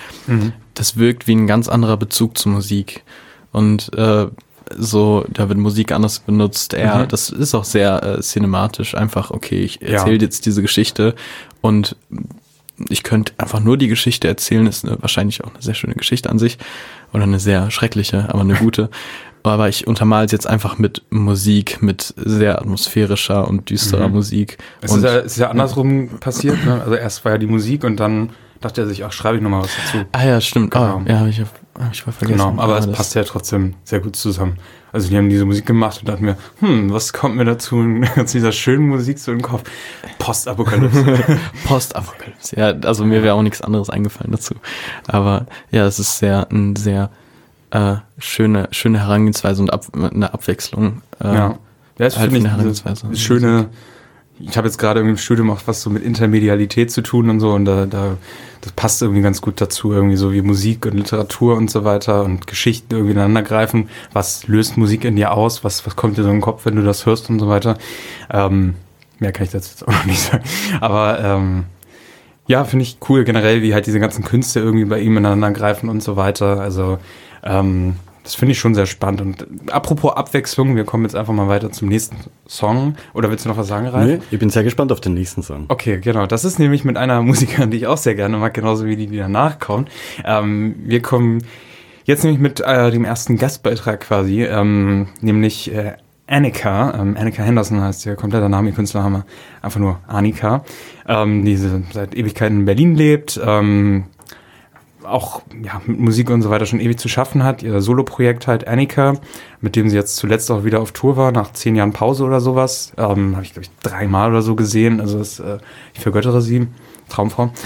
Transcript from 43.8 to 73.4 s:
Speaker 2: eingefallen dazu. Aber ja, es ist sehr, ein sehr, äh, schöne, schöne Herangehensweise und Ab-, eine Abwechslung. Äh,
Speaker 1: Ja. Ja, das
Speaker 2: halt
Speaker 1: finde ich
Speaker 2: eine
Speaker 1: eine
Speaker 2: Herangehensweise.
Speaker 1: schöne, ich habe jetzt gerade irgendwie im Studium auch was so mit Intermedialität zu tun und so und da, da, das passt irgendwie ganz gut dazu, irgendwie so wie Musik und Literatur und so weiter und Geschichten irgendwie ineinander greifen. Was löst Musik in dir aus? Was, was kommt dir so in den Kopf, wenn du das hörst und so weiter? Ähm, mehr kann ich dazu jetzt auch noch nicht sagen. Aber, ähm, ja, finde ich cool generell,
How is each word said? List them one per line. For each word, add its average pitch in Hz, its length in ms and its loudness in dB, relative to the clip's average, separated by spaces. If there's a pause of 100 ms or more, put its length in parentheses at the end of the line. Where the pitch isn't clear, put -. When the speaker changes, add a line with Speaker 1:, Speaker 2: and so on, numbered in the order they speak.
Speaker 2:
eingefallen - 420 -4
dazu. - 240 -4 (520)
Aber 101 380 2 (260)
ja, 107 140 4
es 101 140 0
ist - 200 -4
sehr, 98 320 2
ein 101 240 2
sehr, 101 340 0 (600)
äh, 101 240 2 (220)
schöne, 107 540 0
schöne 113 280 2
Herangehensweise 104 600 2
und 98 100 2
Ab-, - 220 -4
eine 90 400 -2
Abwechslung. - 680 -4 (200)
Äh, - 60 -4
Speaker 1:
Ja. 101 60 0 (680)
Ja, 120 60 2
das 123 120 0
Speaker 2:
halt 110 140 2
Speaker 1:
finde 127 80 4
ich 107 140 2
Speaker 2:
eine - 0 -
Speaker 1:
eine 104 100 2 (100)
Speaker 2:
Herangehensweise. 107 420 -6
Speaker 1:
schöne, 113 540 2 (680)
ich 78 160 -8
habe 113 120 0
jetzt 107 100 -6
gerade 110 220 2
irgendwie 110 140 4
im 104 40 -4
Studium 113 320 2
auch 98 160 -2
was 110 160 -4
so - 80 -6
mit 107 140 -2
Intermedialität 107 880 2
zu - 100 -4
tun 117 300 2
und 110 80 2
so 107 140 2
und 101 120 2
da, 98 220 2
da, 98 300 -4 (440)
das - 120 -14
passt - 280 -2
irgendwie 101 220 2
ganz 98 180 0
gut - 180 -4
dazu, - 340 -2
irgendwie 98 220 4
so 98 160 2
wie 98 120 2
Musik 101 420 0
und 104 80 -2
Literatur 107 640 0
und 110 140 0
so 107 120 -2
weiter 101 400 2
und 92 220 -4
Geschichten - 480 -2
irgendwie 104 200 2
ineinander 101 280 2
greifen. 110 480 0 (240)
Was - 340 -4
löst 110 300 2
Musik 113 280 2
in 113 100 0
dir 104 180 2
aus? 113 300 0
Was, - 240 -4
was 95 80 -8
kommt 104 220 0
dir 110 60 0
so 101 60 2
in 101 60 4
den 104 60 2
Kopf, - 240 -2
wenn 107 100 0
du 104 80 2
das 101 240 0
hörst 113 240 0
und 110 80 2
so 104 100 0
weiter? 107 280 2 (540)
Ähm, 95 440 2 (420)
mehr 101 140 -2
kann 95 140 -4
ich 90 60 -6
dazu - 200 -8
jetzt - 160 -16
auch - 40 0
noch 98 140 0
nicht 92 160 0
sagen. - 220 -2 (380)
Aber, 107 380 2
ähm, 95 440 0 (800)
ja, 127 180 4
finde 131 200 0
ich - 160 -10 (100)
cool 135 140 6
generell, 110 400 4